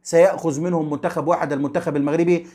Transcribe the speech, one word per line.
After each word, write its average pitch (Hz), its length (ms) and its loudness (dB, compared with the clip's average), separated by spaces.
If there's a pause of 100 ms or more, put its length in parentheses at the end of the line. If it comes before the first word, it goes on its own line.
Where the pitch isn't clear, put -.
سيأخذ 165 580 2
منهم 165 300 -2
منتخب 147 360 -4
واحد 160 260 0
المنتخب 143 420 -2
المغربي. 165 600 0